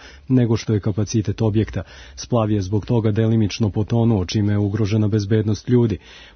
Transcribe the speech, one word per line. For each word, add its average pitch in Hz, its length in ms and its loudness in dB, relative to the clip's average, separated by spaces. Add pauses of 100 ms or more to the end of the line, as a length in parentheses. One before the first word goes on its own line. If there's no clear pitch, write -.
(280)
nego 120 300 2
što - 160 -2
je 104 60 2
kapacitet 101 640 -2
objekta. 104 420 0 (320)
Splav 110 360 -2
je 104 100 0
zbog 95 240 -4
toga 113 260 0
delimično 110 580 0
potonuo, 110 560 0
čime 104 280 0
je 104 40 0
ugrožena 104 500 0
bezbednost 107 640 0
ljudi. 117 280 2 (380)